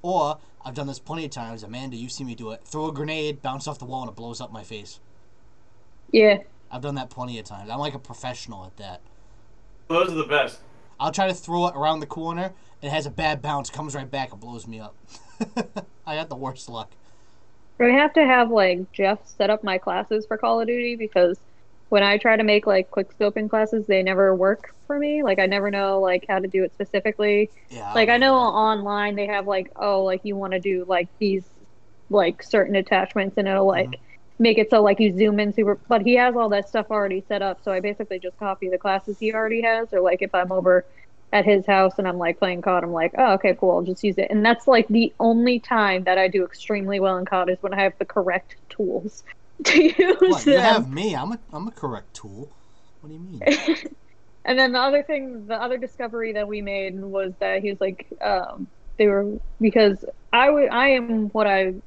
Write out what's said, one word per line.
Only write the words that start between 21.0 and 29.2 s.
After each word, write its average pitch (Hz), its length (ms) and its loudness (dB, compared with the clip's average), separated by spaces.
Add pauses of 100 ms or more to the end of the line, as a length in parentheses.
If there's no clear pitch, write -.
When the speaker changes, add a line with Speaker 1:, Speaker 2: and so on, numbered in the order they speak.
Speaker 2:
when 202 140 4
I 202 140 4
try 220 200 4
to 220 60 2
make, 208 220 4
like, 190 240 2
quick - 300 -6
scoping 214 300 -2
classes, 214 360 0
they 190 160 2
never 190 320 4
work 190 400 0 (140)
for 285 100 -4
me. 294 260 -2
Like, 196 160 0
I 196 60 2
never 196 240 0
know, 196 300 0
like, 180 300 0
how 190 100 0
to 190 80 -4
do 190 160 0
it 180 100 -2
specifically. 208 760 -2 (200)
Speaker 1:
Yeah, 208 240 -12
Speaker 2:
Like, 220 140 4
I 240 80 4
know 262 200 6
Speaker 1:
yeah. 254 100 4
Speaker 2:
online 208 680 0
they 202 120 -4